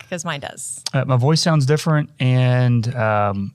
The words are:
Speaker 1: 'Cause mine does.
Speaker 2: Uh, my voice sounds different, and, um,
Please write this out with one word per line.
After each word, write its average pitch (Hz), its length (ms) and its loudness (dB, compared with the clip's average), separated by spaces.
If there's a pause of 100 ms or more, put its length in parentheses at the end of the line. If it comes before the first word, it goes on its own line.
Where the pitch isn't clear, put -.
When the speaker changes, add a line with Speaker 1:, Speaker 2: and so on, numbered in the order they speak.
Speaker 1:
'Cause 175 160 -8
mine 156 160 -6
does. - 420 -12 (100)
Speaker 2:
Uh, 131 120 0
my 131 100 0
voice 143 260 2
sounds 156 240 2
different, 151 440 0 (100)
and, 123 760 2
um, 104 600 0